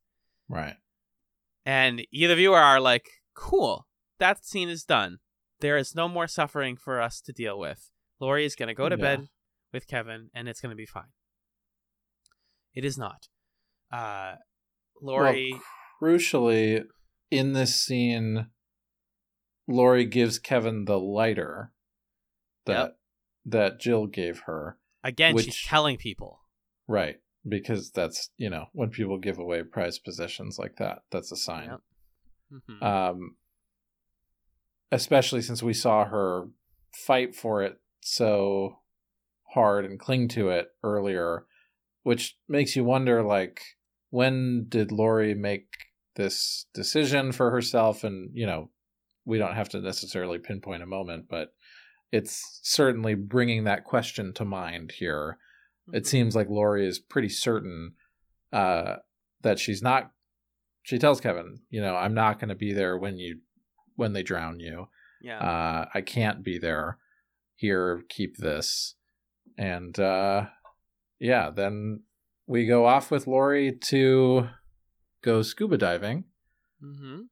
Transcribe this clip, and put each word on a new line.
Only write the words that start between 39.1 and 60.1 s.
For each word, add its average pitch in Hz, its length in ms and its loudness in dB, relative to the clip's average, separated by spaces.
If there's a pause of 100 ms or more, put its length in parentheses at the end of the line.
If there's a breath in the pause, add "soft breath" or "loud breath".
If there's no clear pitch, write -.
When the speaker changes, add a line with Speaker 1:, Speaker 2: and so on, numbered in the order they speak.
Speaker 1:
hard 101 320 4
and 95 140 -12
cling 127 300 0
to 104 200 0
it 87 200 0 (140)
earlier, 95 600 -2 (580)
which - 340 -2 (100)
makes 143 280 0
you 131 80 2
wonder, 123 400 4
like, 98 380 0 (480)
when 127 580 0
did 113 240 0
Laurie 110 440 2
make 101 320 -4 (480)
this - 580 -4
decision 135 580 0
for 123 200 2
herself? 117 520 2
And, 95 300 -8
you 117 120 -4
know, 80 260 -6 (540)
we 113 120 0
don't 101 180 0
have 107 140 -4
to 98 120 -8
necessarily 90 580 -6
pinpoint 95 420 -10
a 87 60 -14
moment, 90 420 -8
but 82 240 -8 (580 soft breath)
it's - 520 -4
certainly 117 500 2
bringing 110 520 0
that 101 180 0
question 113 500 -4
to 107 120 -6
mind 87 520 -8
here. 76 400 -4 (560 soft breath)
It - 100 0
Speaker 2:
Mm-hmm. - 40 -8
Speaker 1:
seems 117 280 2
like 104 140 2
Laurie 104 380 2
is 90 120 -4
pretty 117 300 -2
certain, 90 640 -4 (580)
uh, 90 460 0 (440)
that 104 180 2
she's 98 240 -4
not, 127 280 2 (680)